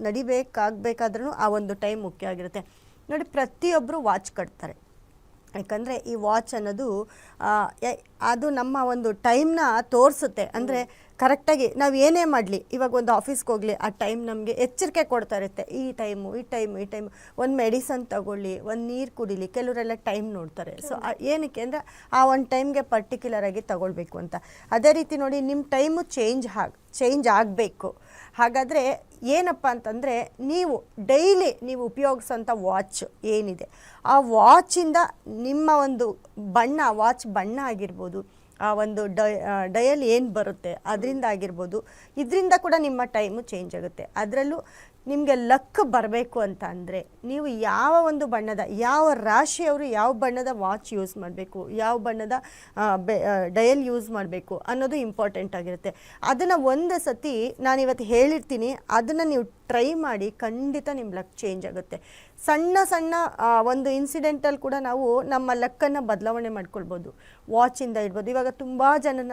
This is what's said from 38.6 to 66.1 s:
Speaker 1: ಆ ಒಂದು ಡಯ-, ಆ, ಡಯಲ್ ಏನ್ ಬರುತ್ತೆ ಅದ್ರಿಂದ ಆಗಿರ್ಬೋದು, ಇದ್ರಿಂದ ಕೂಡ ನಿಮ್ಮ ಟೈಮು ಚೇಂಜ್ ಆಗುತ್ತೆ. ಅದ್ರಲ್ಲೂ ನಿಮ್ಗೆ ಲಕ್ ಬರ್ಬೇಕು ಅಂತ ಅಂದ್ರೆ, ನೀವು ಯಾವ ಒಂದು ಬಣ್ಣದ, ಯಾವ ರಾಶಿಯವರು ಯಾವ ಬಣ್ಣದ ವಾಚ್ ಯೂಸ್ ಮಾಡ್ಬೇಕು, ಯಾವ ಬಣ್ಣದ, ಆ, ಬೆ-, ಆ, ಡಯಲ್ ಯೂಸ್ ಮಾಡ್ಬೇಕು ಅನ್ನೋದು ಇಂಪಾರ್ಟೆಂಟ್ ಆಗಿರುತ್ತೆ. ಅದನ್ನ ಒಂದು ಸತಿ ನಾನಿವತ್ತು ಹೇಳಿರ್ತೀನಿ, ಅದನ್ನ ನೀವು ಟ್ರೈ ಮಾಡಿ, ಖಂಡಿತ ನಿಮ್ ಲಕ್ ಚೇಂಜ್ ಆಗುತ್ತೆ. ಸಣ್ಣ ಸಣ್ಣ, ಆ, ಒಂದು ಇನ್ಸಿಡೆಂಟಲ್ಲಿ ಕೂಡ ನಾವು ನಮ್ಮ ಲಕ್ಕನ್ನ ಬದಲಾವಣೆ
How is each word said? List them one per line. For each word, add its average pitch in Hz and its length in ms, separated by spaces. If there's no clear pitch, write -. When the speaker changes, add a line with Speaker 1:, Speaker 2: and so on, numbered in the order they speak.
Speaker 1:
ಆ 214 140
ಒಂದು 214 320
ಡಯ-, 214 340
ಆ, 196 240
ಡಯಲ್ 247 380
ಏನ್ 240 300
ಬರುತ್ತೆ 196 400
ಅದ್ರಿಂದ 247 420
ಆಗಿರ್ಬೋದು, 185 560
ಇದ್ರಿಂದ 349 400
ಕೂಡ 359 220
ನಿಮ್ಮ 269 260
ಟೈಮು 214 360
ಚೇಂಜ್ 180 340
ಆಗುತ್ತೆ. 175 320
ಅದ್ರಲ್ಲೂ 262 400
ನಿಮ್ಗೆ 277 280
ಲಕ್ 254 500
ಬರ್ಬೇಕು 233 560
ಅಂತ 196 240
ಅಂದ್ರೆ, 180 420
ನೀವು 277 220
ಯಾವ 240 580
ಒಂದು 302 220
ಬಣ್ಣದ, 220 400
ಯಾವ 262 460
ರಾಶಿಯವರು 285 720
ಯಾವ 233 280
ಬಣ್ಣದ 247 380
ವಾಚ್ 208 420
ಯೂಸ್ 190 240
ಮಾಡ್ಬೇಕು, 185 540
ಯಾವ 220 280
ಬಣ್ಣದ, 220 340
ಆ, 202 200
ಬೆ-, 185 260
ಆ, 190 240
ಡಯಲ್ 240 400
ಯೂಸ್ 240 240
ಮಾಡ್ಬೇಕು 185 460
ಅನ್ನೋದು 262 400
ಇಂಪಾರ್ಟೆಂಟ್ 202 600
ಆಗಿರುತ್ತೆ. 180 640
ಅದನ್ನ 311 340
ಒಂದು 311 480
ಸತಿ 240 560
ನಾನಿವತ್ತು 262 440
ಹೇಳಿರ್ತೀನಿ, 247 720
ಅದನ್ನ 240 340
ನೀವು 285 180
ಟ್ರೈ 247 520
ಮಾಡಿ, 240 360
ಖಂಡಿತ 269 640
ನಿಮ್ 226 220
ಲಕ್ 190 220
ಚೇಂಜ್ 185 300
ಆಗುತ್ತೆ. - 340
ಸಣ್ಣ 339 400
ಸಣ್ಣ, 330 300
ಆ, 226 240
ಒಂದು 254 280
ಇನ್ಸಿಡೆಂಟಲ್ಲಿ 285 680
ಕೂಡ 269 220
ನಾವು 254 420
ನಮ್ಮ 262 320
ಲಕ್ಕನ್ನ 247 460
ಬದಲಾವಣೆ 226 480